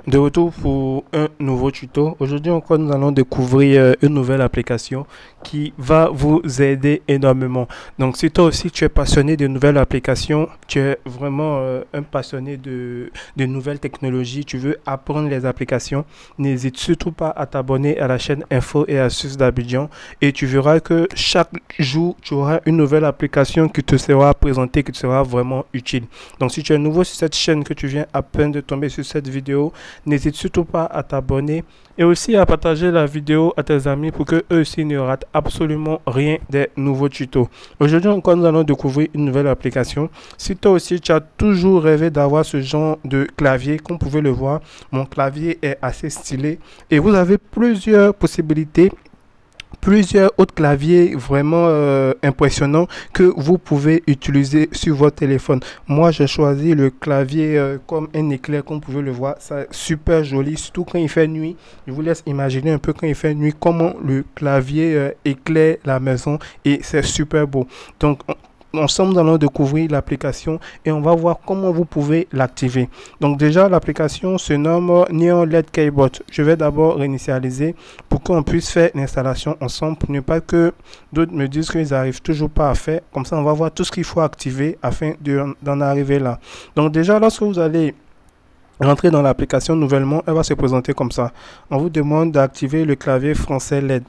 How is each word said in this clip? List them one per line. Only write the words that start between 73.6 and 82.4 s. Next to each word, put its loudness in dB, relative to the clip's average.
l'application -2
se -4
nomme 2
Neon 2
L 0
E 4
D -12
Keyboard. 2
Je -2
vais 4
d'abord 2
réinitialiser -4
pour -2
qu'on 0
puisse -2
faire 4
l'installation -4
ensemble, -6
pour -4
ne -2
pas -2
que 0
d'autres -2
me -2
disent -4
qu'ils -2
n'arrivent -2
toujours -2